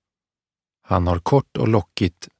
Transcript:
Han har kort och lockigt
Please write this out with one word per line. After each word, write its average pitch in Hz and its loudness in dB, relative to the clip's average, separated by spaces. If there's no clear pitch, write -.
Han 90 0
har 87 0
kort - -2
och 117 -2
lockigt - -2